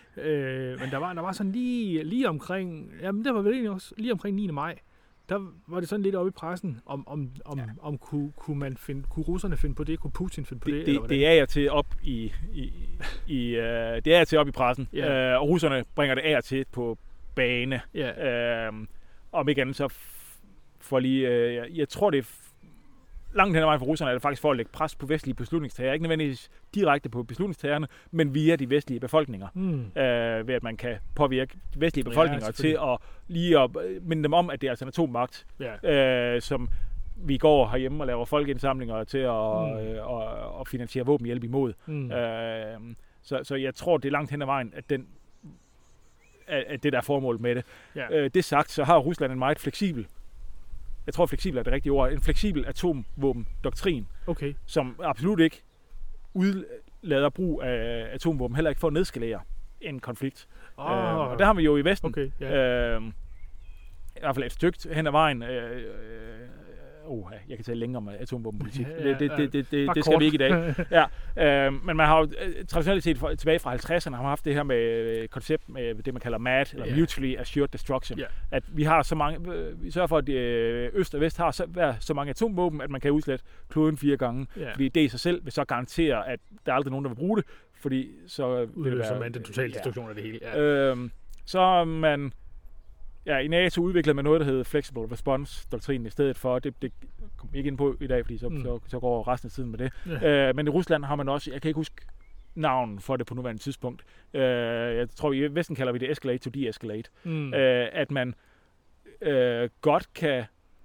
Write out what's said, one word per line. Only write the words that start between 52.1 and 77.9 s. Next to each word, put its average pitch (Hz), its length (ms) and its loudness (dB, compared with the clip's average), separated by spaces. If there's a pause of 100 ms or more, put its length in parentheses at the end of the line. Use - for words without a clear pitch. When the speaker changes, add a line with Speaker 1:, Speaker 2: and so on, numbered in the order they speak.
Speaker 2:
en 143 100 0
fleksibel 156 440 4
atomvåbendoktrin, 135 1400 0 (200)
Speaker 1:
Okay. 143 260 -4 (120)
Speaker 2:
som 127 380 -2
absolut 160 360 2
ikke 165 220 4 (720)
udlader 175 960 0
brug 156 340 -2
af 117 500 -2
atomvåben, 131 420 -2
heller 160 140 2
ikke 135 100 0
for 170 80 2
at 147 60 0
nedskalere 117 460 -2 (420)
en 139 180 -8
konflikt. 127 480 -8 (300)
Speaker 1:
Åh. 135 140 -8
Speaker 2:
Øh, 113 260 0
og 131 220 0
der 196 60 8
har 220 80 10
vi 175 100 4
jo 147 140 8
i 139 80 4
Vesten, 185 240 2
Speaker 1:
Okay, 135 200 -2 (100)
ja. 123 560 2
Speaker 2:
øh, 110 60 0 (1120)
i - 40 -14
hvert 143 160 0
fald 135 100 -2
et 120 60 -6
stykke 175 260 0 (160)
hen 156 140 0
ad 143 40 2
vejen, 143 320 4
øh, 120 380 -6
øh, 113 40 -8 (1200)
uha, 107 280 -10 (140)
jeg 120 80 -10
kan 113 80 -12
tale 117 140 -4
længere 123 180 -4
om 104 100 -8 (120)
atomvåbenpolitik. 117 680 -6
Speaker 1:
Ja, 160 200 -6
ja, - 20 4
Speaker 2:
Det, 135 100 0
det, 147 180 2
det, 147 160 0
det, 139 180 -2
det, 143 160 2
Speaker 1:
bare 170 80 2
Speaker 2:
det 151 100 2
skal 156 140 8
vi 151 60 6
ikke 151 100 4
i - 20 2
dag. 156 380 2
Speaker 1:
kort. 170 160 -2
<laughs> 165 160 8 (300)
Speaker 2:
Ja, 139 300 6
øh, 139 60 2 (120)
men 160 120 0
man 156 80 6
har 156 140 8
jo, 156 40 8
øh, 175 420 -4
traditionelt 175 380 2
set 170 140 2
fra, 156 180 -2
tilbage 160 240 4
fra 131 100 -6
halvtredserne 139 460 -2
har 120 80 -4
man 139 60 0
haft 143 160 -2
det 147 80 2
her 143 100 2
med, 131 140 2
øh, 113 500 0
koncept - 420 -4
med 120 260 -4
det, 123 180 -4
man 123 80 -8
kalder 120 160 -2
mad, 127 360 2
eller 123 140 -8
Speaker 1:
Ja. 135 120 2
Speaker 2:
Mutually 135 380 2
Assured 139 300 0
Destruction. - 520 -4